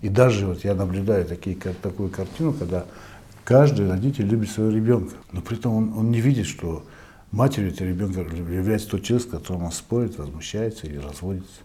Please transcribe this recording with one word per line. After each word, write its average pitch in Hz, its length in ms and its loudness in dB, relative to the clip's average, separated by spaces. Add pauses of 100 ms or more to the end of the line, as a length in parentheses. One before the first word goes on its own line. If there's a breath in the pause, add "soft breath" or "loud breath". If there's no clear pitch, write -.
И 107 80 -2
даже 107 380 6
вот 87 180 -4
я 101 100 2
наблюдаю 95 500 2
такие, 87 300 -6
ка-, 92 260 -6
такую 95 280 -4
картину, 98 420 -2
когда 90 340 -2 (600 loud breath)
каждый 123 440 6
родитель 107 360 0
любит 107 240 2
своего 110 240 2
ребёнка, 110 420 2 (160)
но 90 100 -6
при 117 160 -6
этом 117 160 0
он, 110 240 0
он 113 140 2
не 117 80 4
видит, 117 280 2
что 82 360 -8 (480 loud breath)
матерью 107 400 2
этого 92 160 -4
ребёнка 92 320 -2
является 87 680 -2
тот 95 140 -2
человек, 120 220 2
с - 60 -12
которым 87 320 -6
он 85 80 -4
спорит, - 460 -4
возмущается 78 680 -8
или 73 100 -10
разводится. 87 680 -8